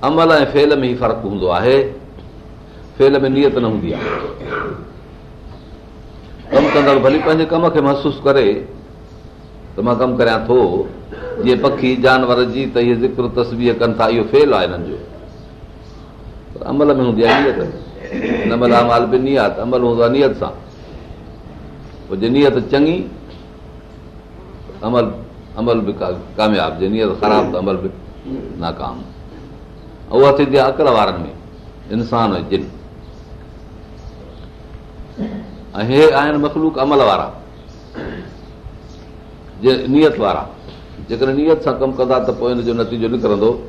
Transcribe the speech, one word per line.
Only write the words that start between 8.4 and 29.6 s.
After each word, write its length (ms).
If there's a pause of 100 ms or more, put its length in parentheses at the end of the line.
ته 60
مان 160
ڪم 200
ڪريان 280
ٿو، 120 (840)
جيئن 180
پکي 280 (120)
جانور 360 (160)
جي 100 (100)
ته 60
اهي 220
ذڪر 200 (140)
تسبيح 420
ڪن 200
ٿا، 60
اهو 280
فعل 220
آهي 120
هنن 220
جو، 80 (1600)
پر 140
عمل ۾ 220 (180)
هوندي 220
آهي 160
نيت. 140 (840)
انما 240
الاعمال 400
بالنيات، 520
عمل 260
هوندو 180
آهي 160
نيت 220
سان. 140 (1500)
پوءِ 120
جي 80
نيت 280 (160)
چڱي، 240 (1900)
عمل، 240 (520)
عمل 280
به 140
ڪا-، 200 (160)
ڪامياب، 440
جي 80
نيت 220 (100)
خراب، 320
ته 60
عمل 180
به 120 (720)
ناڪام. ۽ 360 (1300)